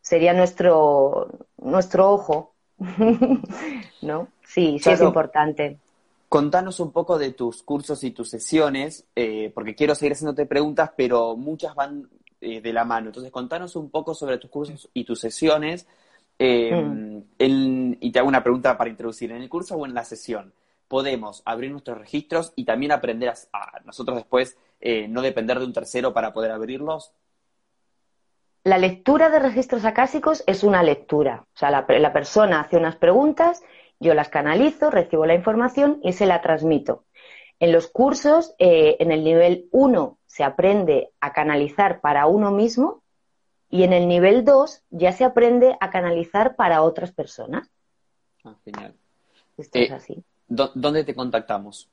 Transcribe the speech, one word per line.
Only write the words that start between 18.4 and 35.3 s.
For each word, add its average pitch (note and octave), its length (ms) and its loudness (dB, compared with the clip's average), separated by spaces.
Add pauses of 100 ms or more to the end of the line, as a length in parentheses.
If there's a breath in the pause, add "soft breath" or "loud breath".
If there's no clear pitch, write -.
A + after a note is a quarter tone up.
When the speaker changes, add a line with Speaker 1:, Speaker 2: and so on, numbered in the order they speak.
Speaker 2:
pregunta B2 340 0
para A#2 120 -4
introducir. A2+ 420 -12
¿En A#2 100 -14
el B2+ 80 -16
curso F3 260 -10
o D3+ 100 -8
en C3 100 -14
la A#2 100 -8
sesión G#2+ 480 -12 (340)
podemos C3 560 -6
abrir A#2 280 -8
nuestros C#3 260 -14
registros D3 580 -8
y B2+ 80 -8
también B2 300 -2
aprender B2 360 -4
a, A#2 40 -6 (180)
a - 320 -14
nosotros B2 320 -10
después, B2+ 400 -4 (240)
eh, A2 300 -4
no A#2+ 140 -6
depender B2 360 -4
de B2+ 60 -6
un B2 80 -10
tercero B2 400 -6
para A2 200 -4
poder A2 180 -4
abrirlos? C#3 600 -10 (1500)
Speaker 1:
La F#3+ 140 4
lectura C4+ 520 2
de D#4 100 4
registros B3 440 -2
acásicos C4 640 0
es F#3+ 180 -2
una G3+ 200 4
lectura. C3+ 640 0 (100)
O - 20 -20
sea, C#3+ 140 0
la, C#3 160 0
la C#3+ 260 4
persona E3 480 2
hace D#3+ 160 -2
unas E3 200 0
preguntas, D4+ 680 2 (360 soft breath)
yo E3 140 4
las D3+ 160 0
canalizo, A3 600 0
recibo E3 340 0
la E3 80 4